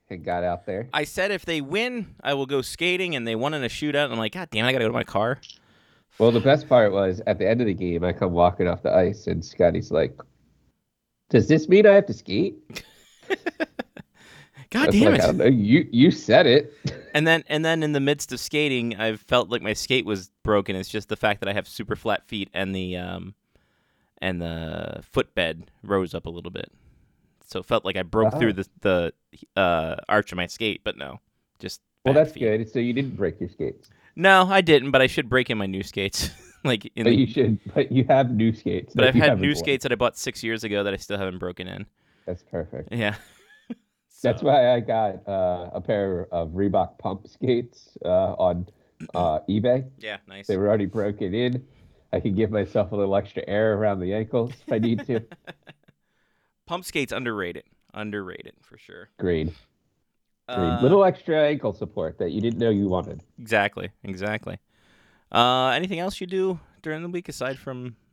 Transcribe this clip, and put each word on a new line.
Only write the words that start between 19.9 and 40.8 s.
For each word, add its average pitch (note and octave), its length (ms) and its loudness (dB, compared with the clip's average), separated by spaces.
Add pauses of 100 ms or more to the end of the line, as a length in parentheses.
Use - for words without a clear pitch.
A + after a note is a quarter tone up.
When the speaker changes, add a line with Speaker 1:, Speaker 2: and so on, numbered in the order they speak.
Speaker 2:
was F#2+ 240 -4 (140)
broken. G2+ 320 2
It's F#2 120 -6
just G#2+ 200 -8
the G#2+ 80 -6
fact G#2 240 0
that G2 80 -6
I G2 40 -2
have G2+ 140 -6
super G#2 300 -8
flat - 320 -4
feet, G2+ 260 -8
and F#2+ 180 -4
the, F#2 260 -6
um, F2+ 360 -12 (880)
and F2+ 180 -4
the D#2+ 600 -8
footbed E2 720 -4 (100)
rose F#2+ 320 -2
up - 120 -10
a E2+ 40 -10
little F2 220 -12
bit. - 180 -12 (800)
So F#2+ 100 -8
it F2+ 80 -10
felt A2+ 180 0
like F#2+ 120 -2
I F#2 80 -2
broke G#2+ 300 2
Speaker 1:
Oh. D3+ 40 -4
Speaker 2:
through A2+ 140 2
the, F#2 160 -6 (140)
the, F2+ 300 2 (440)
uh, E2+ 400 2 (120)
arch G#2 220 2
of F2+ 60 -10
my F2 100 -2
skate, G#2+ 380 -6
but - 120 -6
no, C2+ 220 -14 (400)
just - 220 -12 (240)
Speaker 1:
Well, C3+ 100 4
Speaker 2:
bad D3+ 120 6
Speaker 1:
that's - 80 -8
Speaker 2:
feet. - 60 -8 (180)
Speaker 1:
good. A2+ 120 -6
So - 80 -4
you A#2+ 140 0
didn't C3+ 240 -4
break F#2 240 -2
your - 80 -6
skates. - 420 -10 (240)
Speaker 2:
No, F#3 340 6
I G3 120 4
didn't, C#3+ 320 4
but C3 100 6
I B2+ 60 4
should C3 200 -4
break B2+ 220 0
in A2+ 80 -2
my G2 80 -2
new F#2+ 160 -4
skates. - 520 -4
<laughs> - 280 -20
Like, A#2+ 220 -2 (100)
in A#2 80 -4
Speaker 1:
But A#2 80 4
Speaker 2:
the A#2 60 6
Speaker 1:
you C3 100 4
should, A#2 320 0 (160)
but C#3+ 160 0
you B2 180 4
have C3+ 220 4
new A2+ 240 2
skates - 400 -6
Speaker 2:
But A2+ 80 2
Speaker 1:
that B2+ 60 6
Speaker 2:
I've B2+ 80 4
Speaker 1:
you A#2+ 60 6
Speaker 2:
had D3+ 80 6
Speaker 1:
haven't G2 120 2
Speaker 2:
new C#3+ 60 2
Speaker 1:
worn. C#3+ 80 0
Speaker 2:
skates - 260 -2
that C3 80 -2
I A#2+ 60 0
bought A#2 200 0
six - 280 -8
years A2+ 180 -4
ago G2+ 220 -2